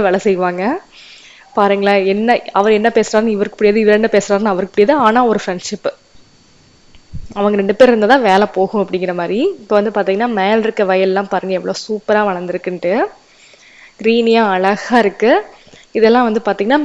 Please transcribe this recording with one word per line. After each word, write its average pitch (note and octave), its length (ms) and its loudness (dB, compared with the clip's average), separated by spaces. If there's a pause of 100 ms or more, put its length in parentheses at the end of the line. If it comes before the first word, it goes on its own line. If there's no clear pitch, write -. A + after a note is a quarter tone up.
வேலை F#3 180 2
செய்வாங்க. F3+ 380 -2 (920)
பாருங்களேன், G3+ 440 2 (120)
என்ன, A3+ 220 0 (240)
அவர் G#3+ 200 2
என்ன A3+ 180 0
பேசுறாருன்னு A3 380 0
இவருக்கு G3+ 240 -4
புரியாது, G#3 240 2
இவர் G#3 160 4
என்ன A3 160 0
பேசுறாருன்னு G3+ 380 0
அவருக்கு F#3 220 -4
புரியாது, G#3 200 4 (120)
ஆனா A3+ 140 2 (100)
ஒரு G#3 120 -2
ஃப்ரெண்ட்ஷிப். F3+ 460 -8 (1500)
அவங்க G#3 240 0
ரெண்டு G3 180 -2
பேர் B3+ 120 8
இருந்தா G#3+ 200 2
தான் B3+ 200 2
வேலை G3 140 4 (120)
போகும் - 260 0
அப்படிங்கிற F#3 380 -4
மாதிரி. F3 180 -4 (220)
இப்ப - 180 -4
வந்து G#3 180 -2
பாத்தீங்கன்னா G3 320 -2 (120)
மேல G#3 240 0
இருக்க A3+ 260 -2
வயல்லாம் F#3+ 420 0
பாருங்க F#3+ 260 -4
எவ்வளவு F#3+ 260 -8
சூப்பரா G#3+ 440 -2
வளர்ந்துருக்குன்ட்டு. F3+ 640 -6 (1080)
கிரீனியா A3+ 420 2 (120)
அழகா G3 500 0
இருக்கு. G#3+ 260 0 (640)
இதெல்லாம் A#3 300 4
வந்து A3+ 200 -2
பாத்தீங்கன்னா G#3 380 0